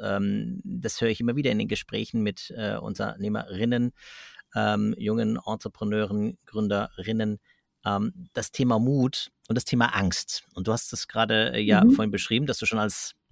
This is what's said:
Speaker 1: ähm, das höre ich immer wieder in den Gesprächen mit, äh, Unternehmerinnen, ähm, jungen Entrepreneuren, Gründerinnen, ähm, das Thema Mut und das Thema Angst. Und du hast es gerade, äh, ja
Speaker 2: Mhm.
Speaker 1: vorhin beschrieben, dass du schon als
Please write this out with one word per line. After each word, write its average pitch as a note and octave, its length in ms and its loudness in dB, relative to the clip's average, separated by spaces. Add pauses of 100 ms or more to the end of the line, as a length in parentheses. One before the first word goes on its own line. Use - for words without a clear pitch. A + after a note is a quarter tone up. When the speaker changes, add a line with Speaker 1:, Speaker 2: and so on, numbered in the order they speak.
Speaker 1:
ähm, G2+ 640 -4
das - 380 -6
höre A2+ 80 2
ich G#2+ 100 -4
immer A#2+ 160 -2
wieder C3+ 140 0
in G#2+ 80 0
den G#2+ 100 -2
Gesprächen G#2+ 540 -4
mit, - 340 -4
äh, G#2+ 220 -4
Unternehmerinnen, G#2+ 1120 -2 (600)
ähm, G#2+ 420 0
jungen A2 480 0
Entrepreneuren, G#2+ 1000 -4
Gründerinnen, G#2+ 960 -2 (440)
ähm, G#2 280 0 (200)
das - 180 -2
Thema B2 280 2
Mut C3 520 2 (180)
und A2+ 60 -2
das A#2+ 100 0
Thema A#2+ 300 2
Angst. - 500 0 (100)
Und F#2+ 120 -6
du A2 60 2
hast - 200 0
es - 140 -6
gerade, A2+ 460 2
äh, A2+ 80 -2
ja G#2+ 240 8
Speaker 2:
Mhm. A#3+ 80 10
Speaker 1:
vorhin A2 180 4
beschrieben, A2+ 360 0
dass C3 120 -2
du A2 80 -4
schon A2 140 0
als - 340 -2 (180)